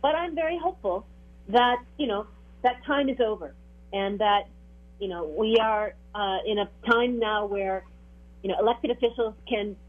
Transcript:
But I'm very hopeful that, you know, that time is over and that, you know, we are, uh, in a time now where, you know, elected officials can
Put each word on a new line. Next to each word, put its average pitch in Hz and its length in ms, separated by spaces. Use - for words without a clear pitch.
But 285 140
I'm 339 200
very 330 240
hopeful 214 480
that, 247 280
you 302 80
know, 208 220
that 247 240
time 277 240
is 254 100
over 214 340
and 196 280
that, 202 280
you 196 100
know, 170 160
we 214 320
are, 214 360
uh, 196 320
in 208 140
a 196 100
time 240 300
now 214 260
where, 190 380
you 196 80
know, 180 100
elected 233 320
officials 233 420
can 208 280